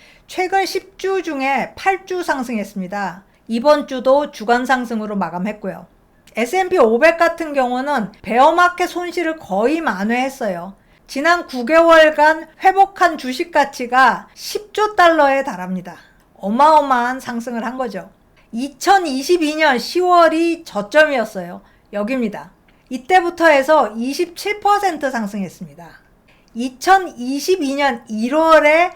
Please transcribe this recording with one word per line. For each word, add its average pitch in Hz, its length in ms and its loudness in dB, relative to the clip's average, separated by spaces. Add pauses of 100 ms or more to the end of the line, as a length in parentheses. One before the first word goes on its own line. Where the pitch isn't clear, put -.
(280)
최근 370 380 -2
십 - 320 -10
주 381 260 -4
중에 269 540 -4
팔 381 280 -2
주 359 180 -6
상승했습니다. 202 1000 -6 (240)
이번 285 400 2
주도 269 440 0
주간 233 340 -2
상승으로 233 500 -4
마감했고요. 185 720 -8 (480)
에스앤피 359 420 -2
오백 311 400 4
같은 330 360 -2
경우는 254 580 -2 (100)
베어마켓 339 680 2
손실을 339 480 -6
거의 247 420 -2
만회했어요. 214 960 -4 (320)
지난 330 400 0
구 247 180 -8
개월간 320 840 4 (100)
회복한 381 580 2
주식 254 360 -8
가치가 254 800 0
십 - 400 -12
조 427 240 -2
달러에 294 480 4
달합니다. 180 500 -8 (400)
어마어마한 262 840 2
상승을 233 440 -8
한 247 120 -8
거죠. 208 320 -8 (440)
이천이십이 302 1000 0
년 294 240 2
시월이 339 840 2
저점이었어요. 208 960 -2 (320)
여기입니다. 208 580 -4 (380)
이때부터 349 560 0
해서 285 500 4
이십칠 339 640 -6
퍼센트 392 500 -2
상승했습니다. 190 800 -8 (680)
이천이십이 277 1200 -2
년 277 340 -2
일월에 302 880 2